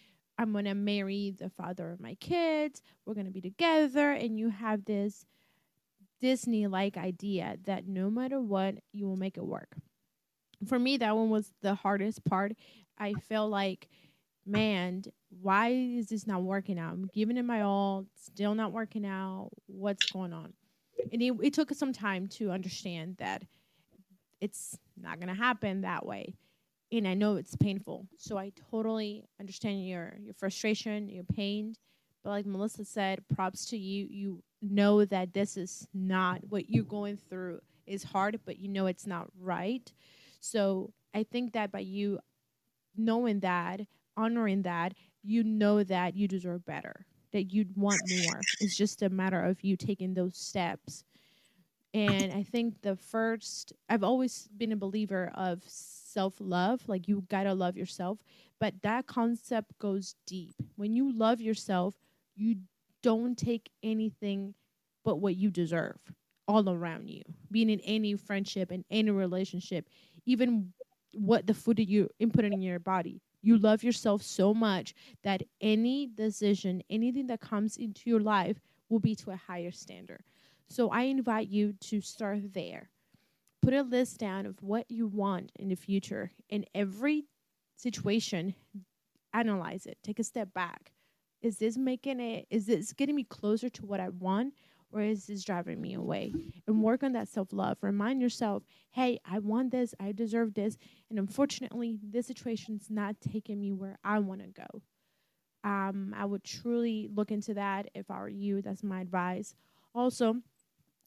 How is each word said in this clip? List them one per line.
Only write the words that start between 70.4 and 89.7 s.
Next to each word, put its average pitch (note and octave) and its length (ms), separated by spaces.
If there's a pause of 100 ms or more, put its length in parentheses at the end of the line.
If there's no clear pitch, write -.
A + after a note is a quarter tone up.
what G#3 320
the G#3+ 80
food - 220
that G#3 140
you G3+ 200 (100)
input A3+ 260
in G3+ 160
your F3+ 180
body. F#3 420 (200)
You A3 160
love G#3+ 260
yourself G#3+ 380
so G3+ 320
much G#3+ 400 (300)
that F#3+ 200 (160)
any A#3 480
decision, G#3 840
anything B3 380
that A#3 140
comes G#3+ 340
into A3+ 340
your A3 120
life G#3 400 (260)
will A3+ 120
be A3 160
to - 160
a F#3 40
higher F3+ 360
standard. - 520 (460)
So A#3 200
I A#3 140
invite A#3+ 460
you G#3 240
to G#3 260
start G3+ 540
there. F3 380 (680)
Put B3+ 120
a C#4 100
list B3 360
down G3 260
of G3 180
what G#3 260
you A#3 160
want G3 540
in G3 80
the F#3+ 80
future. G3 560 (160)
In G#3 260
every A3+ 520 (500)
situation, G3+ 800 (800)
analyze G3+ 520